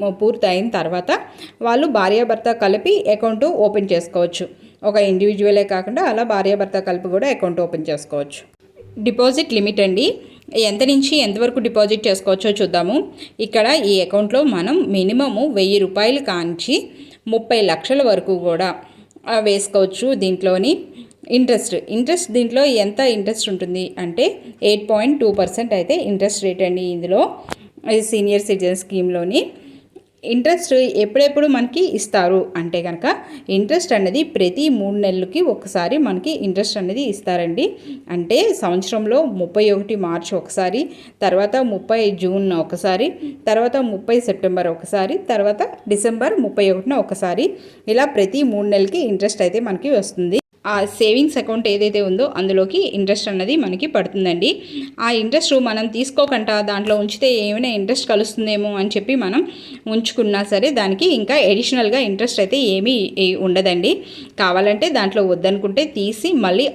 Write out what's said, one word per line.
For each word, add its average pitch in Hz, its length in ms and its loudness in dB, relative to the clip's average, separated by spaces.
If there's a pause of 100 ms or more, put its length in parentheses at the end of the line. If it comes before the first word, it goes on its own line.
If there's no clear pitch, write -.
పూర్తయిన 208 600 0
తర్వాత 180 500 -2 (420)
వాళ్ళు 240 260 2
భార్యాభర్త 220 640 2
కలిపి 220 600 2
అకౌంట్ 220 340 0
ఓపెన్ 208 460 2
చేసుకోవచ్చు. 175 560 -2 (360)
ఒక 208 120 0
ఇండివిడ్యువలే 202 680 4
కాకుండా 202 400 -2
అలా 233 200 0
భార్యాభర్త 196 560 0
కలిపి 185 280 -4
కూడా 196 200 0
అకౌంట్ 180 340 -2
ఓపెన్ 165 280 -4
చేసుకోవచ్చు. 143 640 -8 (500)
డిపాజిట్ 254 500 0
లిమిట్ 208 260 0
అండి, 202 380 2 (380)
ఎంత 214 280 2
నుంచి 277 340 4
ఎంతవరకు 240 420 0
డిపాజిట్ 214 480 0
చేసుకోవచ్చో 190 420 0
చూద్దాము. 202 580 0 (320)
ఇక్కడ 220 280 2
ఈ 208 340 2
అకౌంట్‌లో 208 420 2
మనం 247 440 2
మినిమము 214 600 0
వెయ్యి 202 320 2
రూపాయలు 202 400 2
కాంచి 175 680 -4 (380)
ముప్పై 220 340 0
లక్షల 220 420 0
వరకు 190 360 2
కూడా, 175 360 0 (540)
ఆ, 226 100 2
వేసుకోవచ్చు. 202 720 0
దీంట్లోని 190 640 0 (520)
ఇంట్రెస్ట్, 247 460 2 (140)
ఇంట్రెస్ట్ 247 420 -2
దీంట్లో 240 340 2
ఎంత 208 340 0
ఇంట్రెస్ట్ 220 500 0
ఉంటుంది 185 480 -6
అంటే 185 420 -2 (240)
ఎయిట్ 208 260 0
పాయింట్ 233 300 2
టూ 220 120 4
పర్సెంట్ 196 420 -2
అయితే 185 220 0
ఇంట్రెస్ట్ 202 480 -2
రేట్ 185 180 -2
అండి. 180 200 0
ఇందులో 180 540 0 (580)
ఈ 220 80 2
సీనియర్ 202 400 0
సిటిజన్ 185 340 0
స్కీమ్‌లోని 180 760 -2 (760)
ఇంట్రెస్ట్ 269 480 2
ఎప్పుడెప్పుడు 254 760 4
మనకి 269 480 0
ఇస్తారు 185 600 0
అంటే 170 240 -2
కనుక 175 340 -2 (340)
ఇంట్రెస్ట్ 208 440 0
అనేది 202 300 2
ప్రతి 196 460 0
మూడు 202 260 0
నెలలకి 190 460 0
ఒకసారి 208 560 0
మనకి 220 340 0
ఇంట్రెస్ట్ 196 460 -2
అనేది 196 240 -4
ఇస్తారండి. 190 720 -2 (360)
అంటే 220 440 0
సంవత్సరంలో 214 680 0
ముప్పై 208 460 0
ఒకటి 202 260 0
మార్చి 175 420 -4
ఒకసారి, 190 520 -4 (320)
తర్వాత 202 340 2
ముప్పై 220 560 0
జూన్ 185 420 0
ఒకసారి, 185 600 0 (340)
తర్వాత 233 300 2
ముప్పై 233 420 0
సెప్టెంబర్ 185 480 0
ఒకసారి, 190 500 -2
తర్వాత 208 460 0 (260)
డిసెంబర్ 226 500 0
ముప్పై 208 300 2
ఒకటిన 190 240 0
ఒకసారి, 208 600 -2 (340)
ఇలా 233 180 4
ప్రతి 262 380 0
మూడు 208 240 0
నెలలకి 202 300 2
ఇంట్రెస్ట్ 202 440 0
అయితే 180 180 2
మనకి 226 300 -4
వస్తుంది. 196 500 0 (280)
ఆ 202 180 0
సేవింగ్స్ 240 520 2
అకౌంట్ 226 300 -2
ఏదైతే 208 340 2
ఉందో 202 340 0
అందులోకి 190 520 2
ఇంట్రెస్ట్ 202 400 -2
అన్నది 196 280 -2
మనకి 202 320 -2
పడుతుందండి. 190 760 -2 (380)
ఆ 233 120 -2
ఇంట్రెస్ట్ 233 420 0
మనం 226 340 0
తీసుకోకుండా 220 760 -2
దాంట్లో 208 340 0
ఉంచితే 208 380 0
ఏమైనా 214 340 -2
ఇంట్రెస్ట్ 220 420 -2
కలుస్తుందేమో 214 680 0
అని 196 120 0
చెప్పి 214 260 -2
మనం 240 320 0 (400)
ఉంచుకున్నా 220 560 0
సరే 202 280 2
దానికి 208 380 0
ఇంకా 240 260 0
అడిషనల్గా 220 640 2
ఇంట్రెస్ట్ 226 400 -2
అయితే 196 180 0
ఏమీ, 214 600 0
ఏ, 190 180 2
ఉండదండి. 185 680 2 (380)
కావాలంటే 208 500 2
దాంట్లో 208 340 2
వద్దనుకుంటే 196 600 0
తీసి 220 460 -4
మళ్ళీ 233 440 2